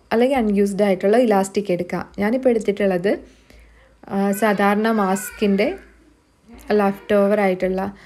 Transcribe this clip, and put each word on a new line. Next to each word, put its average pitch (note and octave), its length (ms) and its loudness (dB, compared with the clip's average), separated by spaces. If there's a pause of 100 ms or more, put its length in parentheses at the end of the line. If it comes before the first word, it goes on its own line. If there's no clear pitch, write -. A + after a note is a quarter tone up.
(120)
അല്ലെങ്കിൽ B3+ 260 2
അൺയൂസ്ഡ് G3+ 460 0
ആയിട്ടുള്ള G3 340 2
ഇലാസ്റ്റിക് G3+ 540 0
എടുക്കാം. F3 480 -4
ഞാനിപ്പോൾ B3+ 300 0
എടുത്തിട്ടുള്ളത്, G3+ 720 0 (880)
ആ, G3 220 -2
സാധാരണ G3+ 600 0
മാസ്കിൻ്റെ G3+ 840 -2 (960)
ലെഫ്റ്റ് G3+ 440 0
ഓവർ G3+ 240 2
ആയിട്ടുള്ള F#3 540 -2 (120)